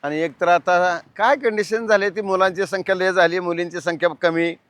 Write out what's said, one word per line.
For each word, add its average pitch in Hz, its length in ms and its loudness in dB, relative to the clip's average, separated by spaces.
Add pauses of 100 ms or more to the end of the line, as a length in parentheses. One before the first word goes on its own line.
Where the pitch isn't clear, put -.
आणि 151 180 -4
एक 165 200 -4
तर 175 80 2
आता 175 500 2 (180)
काय 247 200 2
कंडिशन 220 500 -2
झाली, 202 240 2
ती 196 100 -8
मुलांची 190 460 0
संख्या 190 280 -2
लय 185 180 0
झाली, 175 280 2
मुलींची 175 400 -4
संख्या 170 280 -2 (140)
कमी 165 320 0 (160)